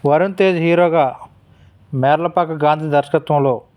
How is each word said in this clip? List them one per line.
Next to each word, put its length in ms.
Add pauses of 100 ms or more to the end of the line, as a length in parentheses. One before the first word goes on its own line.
వరుణ్ 320
తేజ్ 260
హీరోగా 400 (880)
మేర్లపాక 720
గాంధీ 320
దర్శకత్వంలో 580 (220)